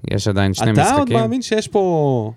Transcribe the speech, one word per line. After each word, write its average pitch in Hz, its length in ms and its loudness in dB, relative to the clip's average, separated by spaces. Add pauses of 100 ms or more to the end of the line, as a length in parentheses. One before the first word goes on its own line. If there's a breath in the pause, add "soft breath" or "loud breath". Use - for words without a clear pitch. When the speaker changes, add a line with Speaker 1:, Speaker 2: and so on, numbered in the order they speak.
(120)
Speaker 1:
יש 101 160 -4
עדיין 98 260 0
שני 110 180 0
Speaker 2:
אתה 110 100 4
Speaker 1:
משחקים. 233 180 2
Speaker 2:
עוד 262 140 0
מאמין 226 280 0
שיש 220 260 -2
פה 147 680 0